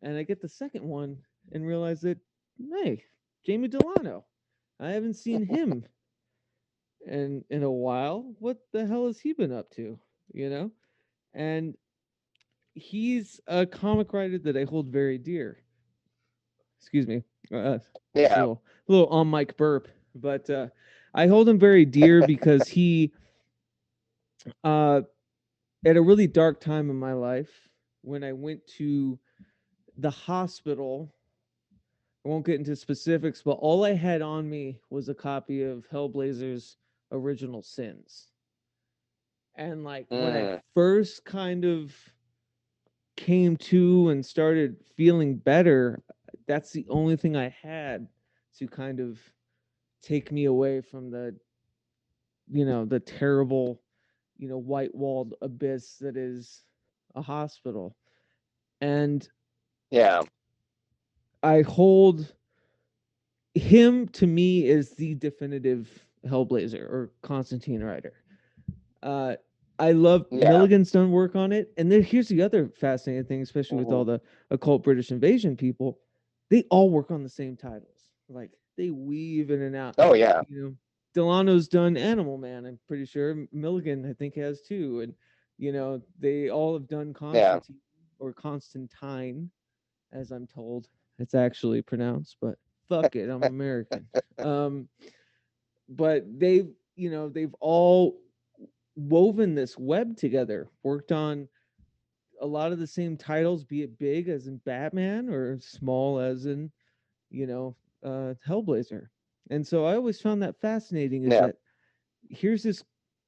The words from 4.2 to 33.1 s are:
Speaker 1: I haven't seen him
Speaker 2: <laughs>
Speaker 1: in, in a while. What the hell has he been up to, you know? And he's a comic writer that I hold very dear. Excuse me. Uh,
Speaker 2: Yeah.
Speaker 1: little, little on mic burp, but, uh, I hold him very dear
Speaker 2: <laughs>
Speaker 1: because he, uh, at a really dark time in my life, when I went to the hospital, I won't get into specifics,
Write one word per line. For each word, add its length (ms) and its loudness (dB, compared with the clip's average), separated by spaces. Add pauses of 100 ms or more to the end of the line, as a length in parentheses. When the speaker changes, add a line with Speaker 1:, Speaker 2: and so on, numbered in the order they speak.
Speaker 1:
I 100 -10
haven't 240 -6
seen 320 -6
him 380 -4 (580)
Speaker 2:
<laughs> 640 -20
Speaker 1:
in, 420 -8
in 140 -6
a 80 -2
while. 680 -6
What 200 -8 (140)
the 140 -4
hell 200 -4
has 140 -8
he 120 -6
been 200 -4
up 240 -12
to, 220 -14 (360)
you 160 -8
know? 200 -8 (640)
And 420 -8 (1000)
he's 720 -8
a 180 0
comic 480 -2
writer 260 -4
that 200 -4
I 60 -2
hold 240 -6
very 280 -2
dear. 460 -10 (1160)
Excuse 260 -4
me. 160 -6 (280)
Uh, 280 -4 (360)
Speaker 2:
Yeah. 260 4
Speaker 1:
little, 220 -4 (260)
little 180 6
on 240 2
mic 260 -2
burp, 320 0 (260)
but, 360 -6
uh, 160 -4 (480)
I 120 4
hold 200 8
him 120 6
very 260 10
dear 380 8
Speaker 2:
<laughs> 40 6
Speaker 1:
because 400 4
he, 460 2 (1500)
uh, 380 4 (840)
at 120 8
a 60 6
really 240 6
dark 340 2
time 300 -4
in 80 -4
my 140 -6
life, 560 -6 (340)
when 220 -12
I 80 -10
went 340 -12 (120)
to 400 -2 (800)
the 120 -4
hospital, 1040 -8 (1120)
I 40 -8
won't 180 -6
get 100 -2
into 200 -6
specifics, 640 -4